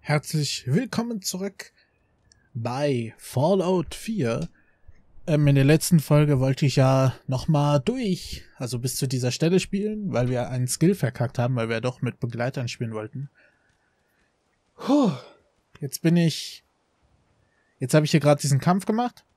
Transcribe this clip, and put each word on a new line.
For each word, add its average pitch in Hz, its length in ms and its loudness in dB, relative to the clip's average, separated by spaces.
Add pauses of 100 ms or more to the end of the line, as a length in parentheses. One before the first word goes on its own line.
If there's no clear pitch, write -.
Herzlich 147 600 -2
willkommen 226 560 -2
zurück - 480 -8 (840)
bei 120 640 -2
Fallout 180 760 0
vier. 151 540 -4 (800)
Ähm, 151 180 4
in 143 80 6
der 139 100 6
letzten 156 360 6
Folge 147 400 4
wollte 135 260 0
ich 131 80 2
ja 135 400 4 (140)
noch 127 180 -4
mal 147 320 2
durch, 220 640 -4 (140)
also 120 240 -6
bis 123 160 -6
zu 143 100 -2
dieser 127 240 -2
Stelle 170 300 2
spielen, 202 520 -6
weil 120 160 0
wir 123 200 -2
einen 127 180 -4
Skill 170 300 2
verkackt 120 420 -4
haben, 127 160 0
weil 113 140 -2
wir 113 120 -2
doch 123 220 -6
mit 120 160 -6
Begleitern 123 480 -6
spielen 117 280 -8
wollten. 113 360 -10 (1400)
Puh, 254 380 2 (680)
jetzt - 220 -10
bin 170 140 4
ich, - 480 -2 (1120)
jetzt 131 160 -4
habe 151 100 6
ich 151 60 -2
hier 165 80 4
gerade 143 240 4
diesen 139 160 2
Kampf 180 280 0
gemacht. 233 380 -4 (120)